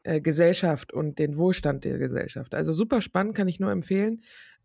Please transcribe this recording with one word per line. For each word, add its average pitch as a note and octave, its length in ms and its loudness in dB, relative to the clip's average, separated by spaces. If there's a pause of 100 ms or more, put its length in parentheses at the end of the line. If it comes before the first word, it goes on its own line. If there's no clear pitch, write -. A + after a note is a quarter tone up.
äh, D#3 180 0
Gesellschaft E3 720 2
und D3+ 260 -4
den D3 200 0
Wohlstand D#3 460 2
der C3+ 140 -2
Gesellschaft. - 560 -6
Also D#3+ 200 0
super A3+ 260 2
spannend, G3+ 340 -2
kann G3 140 0
ich E3+ 120 -4
nur G3 100 0
empfehlen, G3 520 -2 (420)